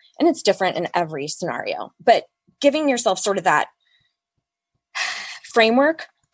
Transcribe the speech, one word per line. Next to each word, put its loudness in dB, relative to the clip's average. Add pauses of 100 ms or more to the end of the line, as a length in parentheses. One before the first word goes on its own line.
(180)
And 2
it's 0
different 0
in -4
every -4
scenario, -8 (100)
but 4 (360)
giving 2
yourself 0
sort -2
of -4
that 2 (1300)
<sighs> -10
framework, 2 (260)